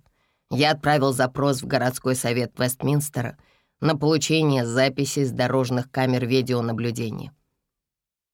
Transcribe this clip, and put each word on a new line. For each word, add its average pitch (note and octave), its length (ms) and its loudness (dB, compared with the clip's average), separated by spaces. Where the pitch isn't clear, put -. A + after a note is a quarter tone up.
Я D3 220 2
отправил D3 400 2
запрос C3 500 0
в B2 60 -10
городской B2+ 480 0
совет A#2+ 420 -2
Вестминстера C3 800 -2
на D#3 160 2
получение D3+ 680 2
записей C3+ 600 0
с B2 60 -2
дорожных B2 600 0
камер B2+ 340 0
видеонаблюдения». A#2 1080 -2